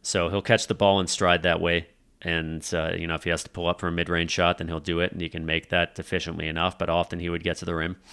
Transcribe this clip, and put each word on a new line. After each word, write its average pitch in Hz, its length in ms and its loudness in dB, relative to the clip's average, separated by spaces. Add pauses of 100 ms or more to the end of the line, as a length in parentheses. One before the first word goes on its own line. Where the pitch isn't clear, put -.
So 87 260 0
he'll 98 140 0
catch 113 240 4
the 107 80 0
ball 98 240 6
in 90 80 0
stride 87 340 4
that 85 200 2
way. 85 260 2 (340)
And, 80 520 -4
uh, 82 220 0
you 85 120 -6
know, 82 80 -2
if 80 80 -8
he 85 80 0
has 82 120 0
to - 60 -14
pull 85 180 -4
up 87 120 0
for 92 80 -2
a 85 40 0
mid-range 85 400 -2
shot, 87 280 2
then 85 80 -6
he'll 82 120 -4
do 85 200 -2
it, 87 120 0
and 92 100 -10
he 82 80 -6
can 82 180 -8
make 80 220 -2
that 87 280 0
efficiently 82 500 -6
enough. 82 300 -2
But 82 120 -2
often 85 300 0
he 85 100 -4
would 85 140 -4
get 85 140 -2
to - 80 -10
the 85 100 -2
rim, 82 200 -2 (180)